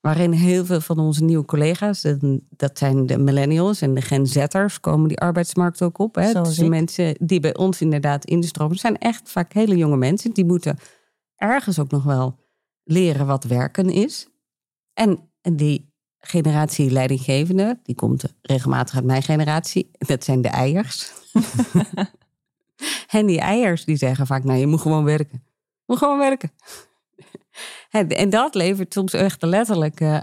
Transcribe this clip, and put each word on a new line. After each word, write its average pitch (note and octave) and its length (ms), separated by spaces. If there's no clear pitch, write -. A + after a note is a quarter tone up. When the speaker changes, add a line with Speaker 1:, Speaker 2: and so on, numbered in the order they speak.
Speaker 1:
waarin E3 320
heel F3+ 320
veel F3+ 160
van D#3+ 180
onze D#3 260
nieuwe D#3+ 200
collega's, E3 600
en C#3 460
dat - 280
zijn C3+ 280
de C3+ 120
millennials C#3+ 640
en C3+ 140
de C3 60
Gen C3+ 260
Z'ers, D3+ 540
komen D#3 280
die - 100
arbeidsmarkt F3 640
ook F3 160
op, A3 160
hè. F#3+ 160
Speaker 2:
Zoals F3 180
Speaker 1:
Dus D#3+ 80
de E3 80
Speaker 2:
ik. E3 60
Speaker 1:
mensen E3 500
die E3+ 200
bij D3+ 160
ons F#3 240
inderdaad D3 440
instromen, E3 520
zijn G#3+ 220
echt - 320
vaak F3 220
hele G#3+ 240
jonge D3+ 200
mensen. D#3 360
Die F#3+ 120
moeten E3+ 340
ergens G#3 420
ook C#3 120
nog C#3+ 140
wel C3 340
leren D#3+ 420
wat C3+ 180
werken C3 460
is. - 380
En, G3+ 360
en E3+ 160
die D3 340
generatie D3+ 640
leidinggevende, C#3 920
die A#2+ 120
komt B2 300
regelmatig C3 520
uit B2+ 100
mijn C3 180
generatie, D#3 760
dat C#3 260
zijn C3 180
de A#2+ 60
eiers. D#3 640
<laughs> - 1800
En G#3+ 160
die E3+ 140
eiers G3 440
die D#3 120
zeggen C3 300
vaak, C3 180
"Nou, C3 140
je C3+ 80
moet D3+ 140
gewoon D#3 240
werken. D3+ 380
Je - 440
moet B3 120
gewoon C#4+ 200
werken." C4+ 360
<laughs> - 60
En, G3+ 180
en F#3+ 220
dat A#3 240
levert F#3+ 380
soms F#3+ 200
echt F#3+ 300
letterlijk, F3 580
eh, D3+ 220